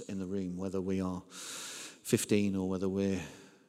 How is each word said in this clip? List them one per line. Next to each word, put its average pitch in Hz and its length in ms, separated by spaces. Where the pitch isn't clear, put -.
in 101 120
the 95 60
room, 92 300
whether 95 240
we 95 200
are 92 280
fifteen - 1300
or 92 140
whether 95 200
we're 95 320